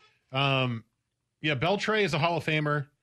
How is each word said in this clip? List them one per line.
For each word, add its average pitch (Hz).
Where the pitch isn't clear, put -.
Um, 131
yeah, 151
Beltre 202
is 170
a 156
Hall -
of -
Famer. 147